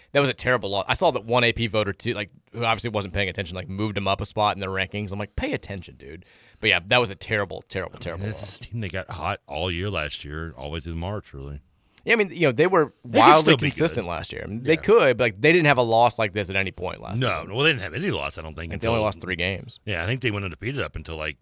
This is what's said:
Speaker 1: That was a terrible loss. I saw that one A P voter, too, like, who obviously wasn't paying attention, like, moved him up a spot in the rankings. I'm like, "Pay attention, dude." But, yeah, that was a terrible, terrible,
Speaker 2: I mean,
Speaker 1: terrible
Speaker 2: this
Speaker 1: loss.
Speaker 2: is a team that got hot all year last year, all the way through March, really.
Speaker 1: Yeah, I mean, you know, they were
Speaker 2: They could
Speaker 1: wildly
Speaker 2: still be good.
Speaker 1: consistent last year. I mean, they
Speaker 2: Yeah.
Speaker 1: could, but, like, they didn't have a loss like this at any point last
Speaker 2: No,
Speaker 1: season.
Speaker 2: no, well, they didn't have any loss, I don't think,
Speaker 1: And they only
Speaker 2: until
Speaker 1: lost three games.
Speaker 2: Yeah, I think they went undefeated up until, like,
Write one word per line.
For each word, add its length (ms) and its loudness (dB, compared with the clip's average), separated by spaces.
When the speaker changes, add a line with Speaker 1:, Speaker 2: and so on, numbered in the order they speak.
Speaker 1:
That 80 4
was 80 4
a 60 0
terrible 340 0
loss. 180 -2
I 80 2
saw 180 4
that 120 -2
one 200 4
A 100 4
P 120 -2
voter, 280 0
too, 180 -4
like, 160 -4
who 100 -6
obviously 280 0
wasn't 240 -2
paying 160 0
attention, 260 -6
like, 140 -10
moved 260 -2
him 100 -2
up 140 2
a 60 -2
spot 280 2
in 60 -10
the 60 -4
rankings. 460 -4
I'm 60 -8
like, 160 -8
"Pay 200 -4
attention, 420 -10
dude." 300 -18
But, 80 2
yeah, 200 2
that 100 4
was 100 0
a 60 -10
terrible, 560 -6
terrible, 240 -8
Speaker 2:
I 20 -16
mean, 60 -14
Speaker 1:
terrible 240 -8
Speaker 2:
this 160 -8
Speaker 1:
loss. 80 -10
Speaker 2:
is 60 -12
a 40 -16
team 200 -10
that 120 -6
got 160 -8
hot 380 -6
all 240 -4
year 180 -4
last 360 -6
year, 340 -10
all 60 -12
the 100 -8
way 60 -6
through 160 -8
March, 360 -8
really. 280 -12
Speaker 1:
Yeah, 100 2
I 20 2
mean, 160 0
you 160 2
know, 20 2
they 160 4
were 260 4
Speaker 2:
They 160 2
could 80 10
Speaker 1:
wildly 140 8
Speaker 2:
still 160 6
be 20 -4
good. 160 0
Speaker 1:
consistent 320 0
last 240 -6
year. 120 -8
I 40 -12
mean, 160 -8
they 80 2
Speaker 2:
Yeah. 80 2
Speaker 1:
could, 380 6
but, 40 2
like, 180 0
they 120 6
didn't 160 6
have 100 6
a 40 6
loss 360 6
like 140 2
this 180 -2
at 60 -2
any 160 -2
point 280 -8
last 200 -4
Speaker 2:
No, 80 2
Speaker 1:
season. 220 -4
Speaker 2:
no, 40 -8
well, 80 0
they 80 4
didn't 120 -2
have 120 -8
any 160 -4
loss, 280 -4
I 40 -10
don't 140 -10
think, 160 -8
Speaker 1:
And 100 -6
they 60 0
only 80 2
Speaker 2:
until 80 2
Speaker 1:
lost 160 0
three 160 -4
games. 480 -4
Speaker 2:
Yeah, 180 -4
I 40 -2
think 140 -2
they 120 0
went 120 -4
undefeated 380 -6
up 140 -8
until, 200 -10
like, 260 -6